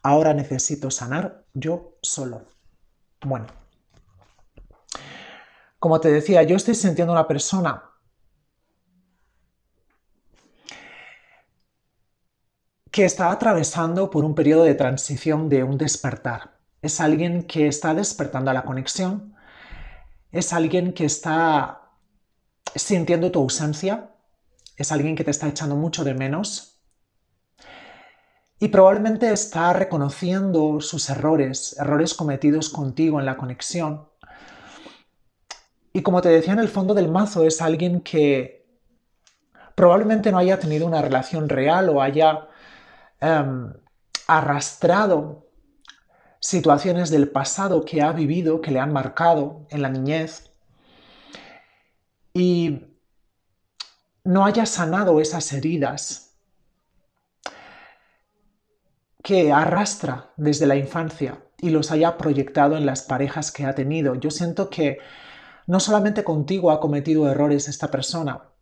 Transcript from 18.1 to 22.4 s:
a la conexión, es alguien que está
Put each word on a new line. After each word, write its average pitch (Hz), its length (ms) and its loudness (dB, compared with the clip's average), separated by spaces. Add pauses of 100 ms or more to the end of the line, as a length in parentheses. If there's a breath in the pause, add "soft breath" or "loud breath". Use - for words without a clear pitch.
a 131 40 0
la 127 100 -4
conexión, 185 680 -6 (1000 loud breath)
es 170 200 -4
alguien 175 400 0
que 160 140 -2
está 160 840 0 (840)